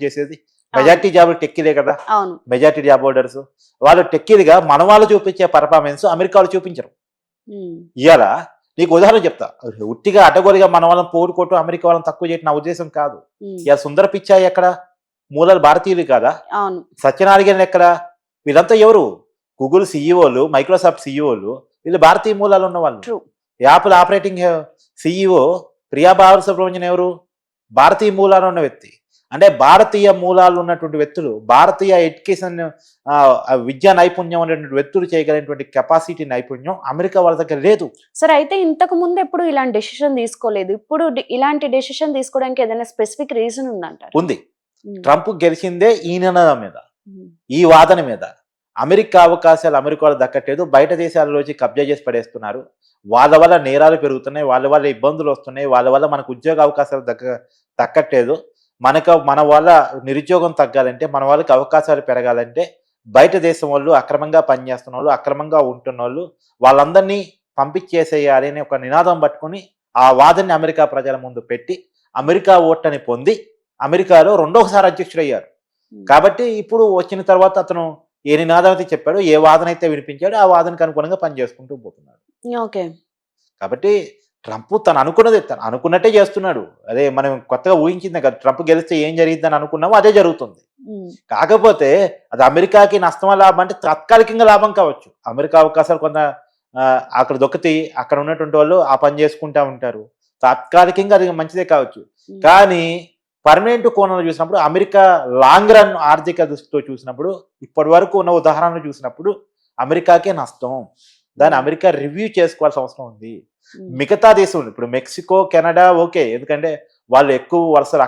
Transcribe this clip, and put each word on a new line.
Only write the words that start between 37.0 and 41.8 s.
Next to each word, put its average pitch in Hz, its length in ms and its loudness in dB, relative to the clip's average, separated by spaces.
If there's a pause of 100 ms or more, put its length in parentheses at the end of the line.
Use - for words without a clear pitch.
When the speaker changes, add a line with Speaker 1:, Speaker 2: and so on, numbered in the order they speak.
Speaker 1:
వాళ్ళ 165 160 0
దగ్గర 151 160 -6 (100)
లేదు. 196 220 -2 (300)
Speaker 2:
సార్, 311 180 2
అయితే 302 180 -4 (100)
ఇంతకు 330 360 -2
ముందు 349 220 -4
ఎప్పుడు 339 280 -6
ఇలాంటి 262 260 -4
డెసిషన్ 277 440 -6
తీసుకోలేదు, 208 580 -8
ఇప్పుడు 311 260 -6 (100)
డి-, 254 200 -10
ఇలాంటి 285 400 -4
డెసిషన్ 277 420 -6